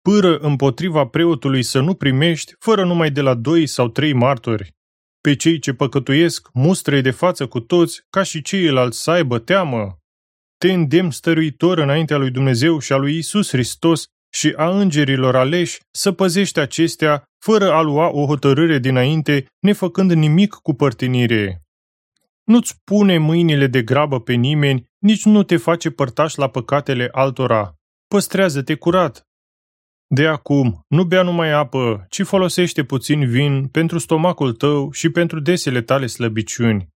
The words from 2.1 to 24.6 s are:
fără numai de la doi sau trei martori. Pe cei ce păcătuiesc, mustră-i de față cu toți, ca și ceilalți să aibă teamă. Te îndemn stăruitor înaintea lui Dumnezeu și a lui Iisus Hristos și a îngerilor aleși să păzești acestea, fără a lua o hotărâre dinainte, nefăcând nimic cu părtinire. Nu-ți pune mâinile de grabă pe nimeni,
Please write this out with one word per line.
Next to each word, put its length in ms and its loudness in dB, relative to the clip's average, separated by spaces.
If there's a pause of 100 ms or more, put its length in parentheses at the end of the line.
fără 260 0
numai 260 0
de 100 -4
la 140 2
doi 320 0
sau 220 -2
trei 240 -2
martori. 600 -2 (480)
Pe 160 2
cei 220 0
ce 140 -6
păcătuiesc, 800 -2
mustră-i 480 0
de 100 0
față 360 -2
cu 140 -6
toți, 500 0
ca 120 -2
și 200 -6
ceilalți 600 -2
să 80 -2
aibă 280 0
teamă. 600 -2 (600)
Te 140 2
îndemn 380 2
stăruitor 680 -2
înaintea 380 0
lui 140 -2
Dumnezeu 480 0
și 140 -4
a 40 2
lui 180 -2
Iisus 340 -4
Hristos 560 -2 (280)
și 240 -2
a 220 0
îngerilor 580 2
aleși 440 -2 (100)
să 220 -2
păzești 460 0
acestea, 680 -2 (140)
fără 340 2
a 80 2
lua 320 0
o 140 -2
hotărâre 520 2
dinainte, 680 0 (120)
nefăcând 540 2
nimic 420 2
cu 200 -4
părtinire. 880 0 (840)
Nu-ți 300 2 (100)
pune 340 2
mâinile 480 2
de 160 0
grabă 380 0
pe 120 -6
nimeni, 520 0 (140)